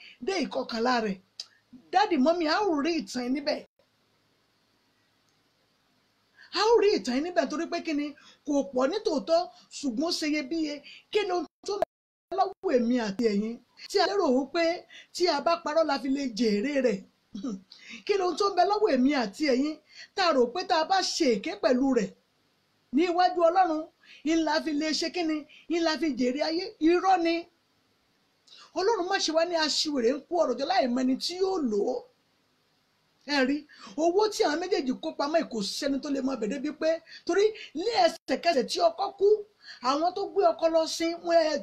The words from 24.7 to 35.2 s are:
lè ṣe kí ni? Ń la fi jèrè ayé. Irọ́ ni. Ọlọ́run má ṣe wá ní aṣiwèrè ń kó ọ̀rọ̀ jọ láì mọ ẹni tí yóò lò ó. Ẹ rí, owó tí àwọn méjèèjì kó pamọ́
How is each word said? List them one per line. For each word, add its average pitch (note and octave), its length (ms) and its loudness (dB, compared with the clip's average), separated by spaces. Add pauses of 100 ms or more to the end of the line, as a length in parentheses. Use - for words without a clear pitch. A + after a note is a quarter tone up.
lè D4+ 180 -2
ṣe D#4+ 200 -2
kí F4+ 120 -4
ni? D#4 140 -2 (280)
Ń D#4+ 160 -4
la D#4+ 180 0
fi E4 100 -2
jèrè B3+ 340 -2
ayé. D#4+ 220 -2 (140)
Irọ́ F4 400 4
ni. E4+ 160 0 (1400)
Ọlọ́run F#4+ 360 0
má G4 120 0
ṣe - 140 -2
wá D#4+ 120 2
ní F4 100 -6
aṣiwèrè D4 560 0
ń C#4+ 100 -2
kó - 160 -10
ọ̀rọ̀ C#4 200 2
jọ C4+ 80 -4
láì F4 220 2
mọ A#3+ 140 -2
ẹni C4 160 2
tí - 180 -6
yóò F#4+ 240 0
lò A3+ 240 -2
ó. - 160 -2 (1300)
Ẹ C#4+ 140 0
rí, C4 160 2 (380)
owó F4 340 2
tí - 140 -4
àwọn D4+ 160 2
méjèèjì F4 360 -2
kó - 160 -8
pamọ́ D#4 280 -2